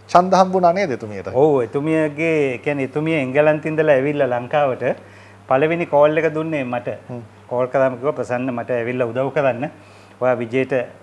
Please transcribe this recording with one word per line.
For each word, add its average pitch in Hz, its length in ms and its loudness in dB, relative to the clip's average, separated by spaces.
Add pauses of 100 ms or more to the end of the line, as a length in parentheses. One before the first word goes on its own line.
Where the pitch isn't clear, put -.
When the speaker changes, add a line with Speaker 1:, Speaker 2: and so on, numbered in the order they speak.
(100)
Speaker 1:
ඡන්ද 180 240 4
හම්බුණා 185 380 4
නේද 185 180 -2
එතුමියට? 104 400 -8
Speaker 2:
ඔව්, 135 320 4
එතුමියගේ, 147 960 0
කියන්නේ 143 260 -4
එතුමිය 151 320 -2
එංගලන්තේ 151 540 2
ඉඳලා 156 240 2
ඇවිල්ලා 139 340 0
ලංකාවට 123 560 -2 (580)
පළවෙනි 156 440 0
කෝල් 151 320 4
එක 160 120 2
දුන්නේ 156 340 -4
මට. 123 240 -6 (140)
Speaker 1:
හ්ම්. 123 180 -12 (240)
Speaker 2:
කෝල් 123 220 -2
කරාම 131 300 0
කිව්වා, 131 160 -4
"ප්‍රසන්න, 123 380 -4
මට 120 200 -6
ඇවිල්ලා 123 360 -2
උදව් 127 260 -4
කරන්න. 135 380 -2 (460)
ඔයා 123 200 0
විජේට 123 360 -4 (300)